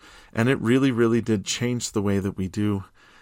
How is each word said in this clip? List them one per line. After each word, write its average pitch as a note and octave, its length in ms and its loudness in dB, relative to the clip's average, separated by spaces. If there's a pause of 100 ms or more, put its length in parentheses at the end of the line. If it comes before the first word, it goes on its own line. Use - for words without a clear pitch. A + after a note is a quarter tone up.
(340)
And A#2 160 2
it C3+ 100 0
really, C3 320 2
really A#2 300 2
did A2 240 -2
change A#2+ 460 -4
the G#2+ 100 0
way G2 160 0
that F#2+ 180 -2
we F#2+ 100 -4
do, G2+ 380 -2 (380)